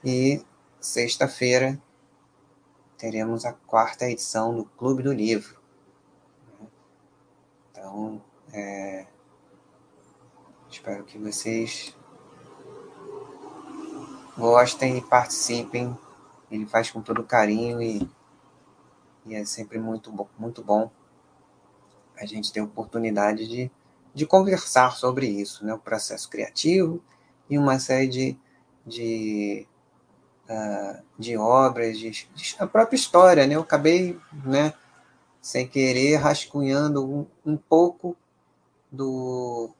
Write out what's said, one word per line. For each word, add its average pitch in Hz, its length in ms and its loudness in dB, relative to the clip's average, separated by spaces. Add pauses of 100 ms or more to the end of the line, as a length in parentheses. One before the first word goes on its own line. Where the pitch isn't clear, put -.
E 131 400 0 (360)
sexta-feira 127 1000 0 (1160)
teremos 113 480 -4
a 117 80 -6
quarta 113 560 0
edição 117 460 -2
do 110 100 -6
Clube 131 380 -2
do 139 100 0
Livro. 107 460 -2 (2000)
Então, 107 520 -12 (320)
é... 98 540 -10 (1600)
espero 101 340 -12
que - 140 -20
vocês 110 760 -8 (2500)
gostem 123 600 6
e 123 40 -4
participem. 123 960 -2 (520)
Ele 107 160 -6
faz 113 240 0
com 110 120 -12
todo 110 220 -4
carinho 117 580 2
e, 113 280 -4 (1160)
e 110 100 -12
é 107 100 -6
sempre 110 340 -8
muito 113 320 -8
bo-, 101 260 -10
muito 117 260 -12
bom 107 280 2 (1300)
a 107 80 -14
gente 107 260 -8
ter 107 80 -4
a 107 60 -2
oportunidade 110 840 -2
de, 123 240 -8 (420)
de 143 120 -2
conversar 185 720 4
sobre 127 320 0
isso, 101 380 -6
né? 107 80 -4
O 110 60 -8
processo - 500 -8
criativo 165 720 0 (460)
e 143 80 2
uma 135 220 4
série 131 280 2
de, 131 300 -2 (480)
de, 110 840 -4 (800)
ah, 104 540 -6 (180)
de 113 180 -6
obras, 120 640 4
de, 110 120 -10
de, - 480 -12
a 196 60 -2
própria 226 300 2
história, 180 500 8
né? 147 100 2
Eu 160 60 0
acabei, 170 560 2 (280)
né, 147 280 2 (680)
sem 127 260 -4
querer, 131 480 2
rascunhando 143 880 0
um, 143 220 -6 (180)
um 151 120 -2
pouco 175 580 2 (760)
do 127 800 -6 (100)